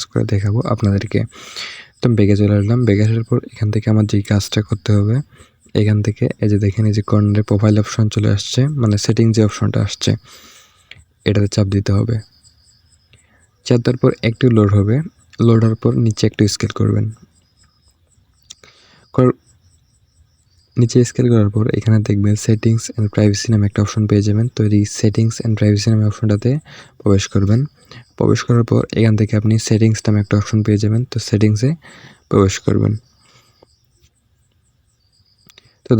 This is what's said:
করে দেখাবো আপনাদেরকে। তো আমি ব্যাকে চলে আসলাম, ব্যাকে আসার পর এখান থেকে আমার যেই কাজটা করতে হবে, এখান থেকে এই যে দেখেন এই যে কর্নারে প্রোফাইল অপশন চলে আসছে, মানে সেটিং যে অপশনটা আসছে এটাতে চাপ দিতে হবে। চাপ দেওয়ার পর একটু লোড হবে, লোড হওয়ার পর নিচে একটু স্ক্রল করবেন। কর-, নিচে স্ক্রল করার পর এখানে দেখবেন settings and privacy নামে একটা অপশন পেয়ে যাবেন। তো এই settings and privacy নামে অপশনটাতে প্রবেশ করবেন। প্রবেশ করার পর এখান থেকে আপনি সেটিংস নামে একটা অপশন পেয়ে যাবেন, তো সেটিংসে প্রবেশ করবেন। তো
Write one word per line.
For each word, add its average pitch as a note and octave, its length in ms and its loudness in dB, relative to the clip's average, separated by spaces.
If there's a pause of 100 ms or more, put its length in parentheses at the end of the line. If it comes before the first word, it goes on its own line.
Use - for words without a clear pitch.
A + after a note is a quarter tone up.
করে A#2 140 -2 (100)
দেখাবো G2+ 260 -2 (140)
আপনাদেরকে। G2+ 460 -2 (800)
তো - 80 -10
আমি A#2 100 2
ব্যাকে G2+ 240 4
চলে G#2 180 2
আসলাম, A2 280 0
ব্যাকে G#2 200 2
আসার A2+ 220 -2
পর A#2+ 80 0 (160)
এখান G#2+ 200 -4
থেকে G#2+ 200 -4
আমার G#2+ 180 2
যেই G2+ 200 0
কাজটা G#2 360 0
করতে - 300 -6
হবে, G#2 180 0 (640)
এখান G#2+ 240 2
থেকে A2 200 -2 (180)
এই G#2+ 80 0
যে G#2 140 2
দেখেন G2+ 240 -2
এই G2+ 80 0
যে G2+ 120 -2
কর্নারে G#2 400 2
প্রোফাইল G#2+ 340 2
অপশন - 220 -2 (100)
চলে G#2+ 200 0
আসছে, - 260 -4 (200)
মানে G#2+ 140 2 (100)
সেটিং A2+ 200 2 (100)
যে A2+ 120 2
অপশনটা G#2+ 400 -2
আসছে - 240 -4 (1160)
এটাতে G2+ 280 0
চাপ G#2 200 0
দিতে G2+ 220 -2
হবে। A2 180 -2 (1500)
চাপ B2 180 2
দেওয়ার B2 180 -2
পর C3 100 2 (180)
একটু A2+ 160 -2 (120)
লোড G#2 200 4
হবে, G#2 180 0 (520)
লোড A2+ 160 4
হওয়ার A2+ 200 0
পর A#2 80 2 (140)
নিচে A2 240 -2
একটু - 120 -4 (120)
স্ক্রল G#2 260 -6
করবেন। G#2+ 260 0 (2000)
কর-, B2+ 220 2 (1400)
নিচে A#2+ 200 0 (120)
স্ক্রল B2 240 -2
করার G#2 220 2
পর G#2+ 100 0 (120)
এখানে A2 200 2 (100)
দেখবেন G#2 280 0 (100)
settings A2+ 400 0 (120)
and G#2+ 180 -2
privacy G#2 380 0
নামে G#2 160 2
একটা - 160 -4
অপশন G#2 240 -6
পেয়ে G#2 180 2
যাবেন। G#2+ 180 0 (100)
তো - 40 -8 (180)
এই G#2 60 2 (160)
settings A2 360 0 (100)
and A2+ 140 0
privacy G#2 340 2
নামে G#2+ 160 2
অপশনটাতে G#2 420 -2 (480)
প্রবেশ G2 240 2 (100)
করবেন। G2+ 260 2 (580)
প্রবেশ G#2+ 300 2
করার A#2 240 2
পর A#2 100 2 (180)
এখান A2 200 4
থেকে G#2+ 200 0
আপনি G#2+ 140 0 (140)
সেটিংস A2 380 2
নামে G#2 180 2
একটা G#2 160 -2
অপশন G#2+ 260 -2
পেয়ে G#2 180 2
যাবেন, A2 180 0 (100)
তো - 60 -8 (100)
সেটিংসে G#2+ 420 2 (600)
প্রবেশ G2 260 2 (100)
করবেন। G#2 280 0 (3000)
তো - 140 -2